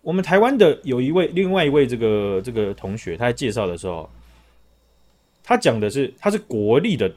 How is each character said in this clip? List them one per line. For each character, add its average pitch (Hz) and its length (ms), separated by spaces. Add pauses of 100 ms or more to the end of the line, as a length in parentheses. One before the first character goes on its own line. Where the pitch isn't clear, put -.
我 160 100
们 185 100
台 185 180
湾 254 180
的 175 260
有 123 160
一 131 120
位， 175 160
另 185 240
外 185 120
一 147 60
位 139 180
这 123 80
个， 104 480
这 127 80
个 104 220
同 101 240
学， 85 180
他 113 100
在 123 60
介 120 180
绍 110 160
的 87 120
时 95 100
候， 82 220 (1300)
他 - 140
讲 127 240
的 104 100
是， 127 300
他 208 100
是 208 80
国 113 420
立 185 180
的 101 200